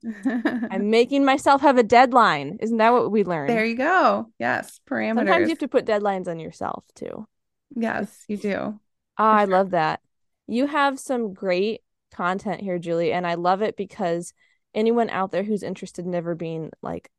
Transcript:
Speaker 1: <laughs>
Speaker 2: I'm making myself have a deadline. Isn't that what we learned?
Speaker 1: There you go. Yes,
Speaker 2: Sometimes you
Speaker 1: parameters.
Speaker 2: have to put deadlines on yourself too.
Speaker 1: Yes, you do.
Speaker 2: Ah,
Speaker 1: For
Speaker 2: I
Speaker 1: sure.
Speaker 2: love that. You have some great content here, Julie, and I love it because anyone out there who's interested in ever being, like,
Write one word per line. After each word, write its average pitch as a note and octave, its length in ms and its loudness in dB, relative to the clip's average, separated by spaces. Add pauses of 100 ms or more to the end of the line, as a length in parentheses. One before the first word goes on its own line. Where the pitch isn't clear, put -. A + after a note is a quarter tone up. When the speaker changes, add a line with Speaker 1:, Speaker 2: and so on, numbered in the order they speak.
Speaker 1:
<laughs> G#3 220 -8
Speaker 2:
I'm A3 640 -2
making B3 340 4
myself C#4 380 4
have C4+ 160 6
a B3+ 60 8
deadline. G#3+ 800 4
Isn't A3+ 160 -2
that A3 140 4
what A#3+ 200 2
we G#3 120 2
learned? E3 260 -4
Speaker 1:
There A3+ 160 2
you A3+ 120 -4
go. B3+ 520 2 (100)
Yes, - 400 -4 (100)
Speaker 2:
Sometimes A3+ 280 -2
you G#3 160 2 (120)
Speaker 1:
parameters. G#3+ 40 0
Speaker 2:
have D#4+ 100 -2
to D4 100 -4
put C4 160 0
deadlines G3+ 420 -2
on E3 120 -6
yourself - 440 -10 (120)
too. - 320 -12 (480)
Speaker 1:
Yes, A3+ 520 -6
you G#3+ 80 -6
do. G3+ 420 -6 (400)
Speaker 2:
Ah, G#3+ 180 4
Speaker 1:
For G#3 40 6
Speaker 2:
I G#3 60 4
Speaker 1:
sure. G3 80 0
Speaker 2:
love F#3+ 180 2
that. D#3+ 300 0 (460)
You A#3+ 200 0
have C#4 320 0
some A#3 340 -4
great F#3+ 480 -2 (320)
content F#3+ 460 -4
here, F#3 180 -4
Julie, E3+ 360 -2
and F3+ 120 -2
I E3+ 100 -2
love F3+ 260 0
it G#3+ 160 -4
because F3 560 -6 (400)
anyone A3+ 360 0
out F#3+ 220 -4
there F3 120 -2
who's G#3 200 -4
interested F3+ 420 -10
in F3+ 80 -6
ever E3+ 220 -4
being, E3 340 -8 (120)
like, - 380 -10